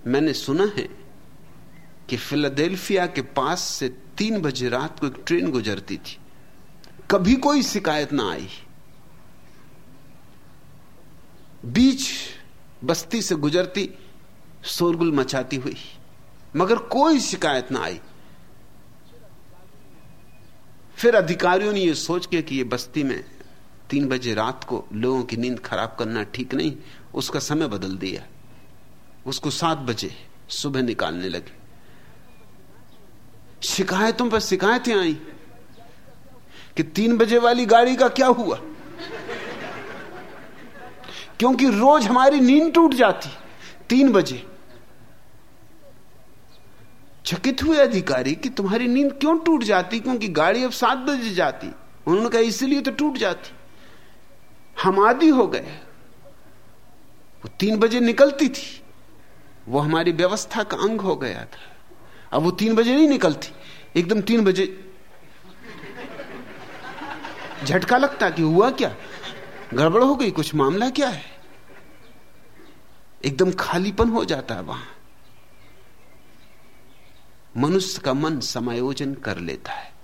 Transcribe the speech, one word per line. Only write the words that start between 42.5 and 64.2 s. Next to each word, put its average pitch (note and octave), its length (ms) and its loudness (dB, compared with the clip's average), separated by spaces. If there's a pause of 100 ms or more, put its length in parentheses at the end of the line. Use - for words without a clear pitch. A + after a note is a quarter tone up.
टूट E4 200 8
जाती A3 360 4 (600)
तीन C4 220 6
बजे। C#3 360 2 (2750)
चकित C4 380 -2
हुए D#4 140 4
अधिकारी E3+ 580 4
कि - 140 -6
तुम्हारी A3+ 380 0
नींद C#4 260 4
क्यों D#4+ 260 2
टूट D#4+ 240 4
जाती, G3+ 360 2
क्योंकि A3+ 280 -2
गाड़ी F3+ 360 2
अब B3 80 0
सात B3+ 260 2
बजे B3+ 360 -2
जाती। E3 340 -2 (400)
उन्होंने G#3 220 2
कहा, A3+ 120 4
"इसीलिए C4 400 2
तो C4 100 -2
टूट C#4+ 260 0
जाती, C4 340 -2 (1300)
हम G3 240 6
आदी C#4 220 6
हो B3+ 180 6
गए, - 320 -6 (1600)
वो - 40 -14 (120)
तीन G#3+ 180 2
बजे A3+ 220 4
निकलती A#3+ 500 4
थी, - 340 -10 (840)
वो B2+ 120 0
हमारी D#3+ 320 2
व्यवस्था G3 520 0
का - 140 -4
अंग G#3 240 0
हो F#3+ 140 0
गया F#2+ 300 -6
था। - 300 -18 (560)
अब D#3 100 2
वो E3+ 100 2
तीन G#3+ 240 0
बजे A#3 200 4
नहीं D4+ 120 8
निकलती, F#3 400 2 (520)
एकदम G3 220 2